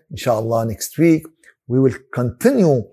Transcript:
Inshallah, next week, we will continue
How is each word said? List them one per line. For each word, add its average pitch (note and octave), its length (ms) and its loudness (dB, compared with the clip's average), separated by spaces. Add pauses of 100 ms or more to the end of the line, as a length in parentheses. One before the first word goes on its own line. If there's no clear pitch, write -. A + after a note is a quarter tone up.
(100)
Inshallah, A2+ 560 -4
next - 320 -10
week, D#3+ 260 2 (440)
we B2 100 0
will C3 160 2 (180)
continue D3 720 0 (100)